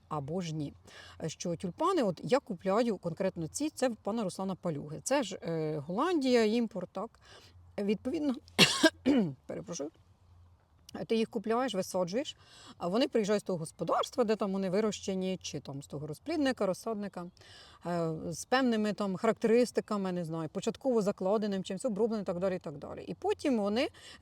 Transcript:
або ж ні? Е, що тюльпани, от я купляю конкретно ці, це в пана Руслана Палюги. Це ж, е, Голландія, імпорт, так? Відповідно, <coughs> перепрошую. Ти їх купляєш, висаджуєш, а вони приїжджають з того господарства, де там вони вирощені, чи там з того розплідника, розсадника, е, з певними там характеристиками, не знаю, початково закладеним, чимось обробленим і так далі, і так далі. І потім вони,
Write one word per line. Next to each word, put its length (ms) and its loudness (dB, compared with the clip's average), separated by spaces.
або 340 -4
ж 140 -4
ні? 180 -4
Е, 60 -2
що 260 -4
тюльпани, 480 2
от 200 0
я 160 2
купляю 580 0
конкретно 500 -2
ці, 220 -4
це 200 0
в 60 -6
пана 280 -2
Руслана 320 -4
Палюги. 480 -6
Це 200 2
ж, 180 -8
е, 360 -2
Голландія, 680 4
імпорт, 460 0
так? 280 -8
Відповідно, 580 0
<coughs> 300 4
перепрошую. 460 -8
Ти 80 2
їх 140 2
купляєш, 460 0
висаджуєш, 600 -2
а 100 -4
вони 200 2
приїжджають 340 2
з 40 -10
того 140 -2
господарства, 640 -2
де 120 2
там 160 0
вони 180 0
вирощені, 720 0
чи 180 -8
там 240 -10
з 40 -20
того 200 -8
розплідника, 580 0
розсадника, 600 -4
е, 260 0
з 160 -8
певними 480 2
там 220 -2
характеристиками, 960 2
не 140 -2
знаю, 240 -4
початково 520 0
закладеним, 600 0
чимось 220 -6
обробленим 380 0
і 20 -12
так 140 -2
далі, 160 2
і 40 -4
так 180 -10
далі. 300 -10
І 60 -6
потім 460 0
вони, 300 2